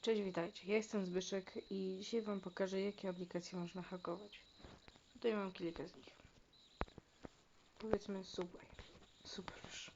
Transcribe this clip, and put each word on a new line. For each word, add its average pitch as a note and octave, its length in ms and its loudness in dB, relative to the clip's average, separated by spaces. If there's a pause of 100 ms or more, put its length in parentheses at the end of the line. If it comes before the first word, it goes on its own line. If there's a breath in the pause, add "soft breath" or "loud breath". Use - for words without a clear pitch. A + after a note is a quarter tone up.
Cześć, A3 160 6
witajcie. F3 440 0
Ja G#3 100 4
jestem G#3+ 300 4
Zbyszek F#3 640 0
i F#3+ 280 2
dzisiaj A3 240 2
wam G3+ 180 0
pokażę, F#3+ 400 2
jakie G3+ 280 0
aplikacje F3+ 500 -2
można F3 240 -2
hakować. F#3 580 -4 (720 loud breath)
Tutaj A3+ 220 4
mam G3 180 2
kilka E3+ 360 -2
z - 80 -14
nich. - 200 -16 (1600)
Powiedzmy G3+ 460 2
Subway. - 420 -6 (580)
Super - 400 -8
już. - 320 -8